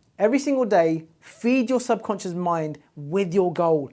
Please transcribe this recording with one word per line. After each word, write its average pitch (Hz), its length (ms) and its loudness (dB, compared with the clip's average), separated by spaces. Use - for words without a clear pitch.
every 226 200 4
single 277 260 0
day, 165 400 2
feed 240 500 0
your 254 100 2
subconscious 214 540 -4
mind 165 440 -2
with 165 380 -4
your 180 180 2
goal. 160 420 0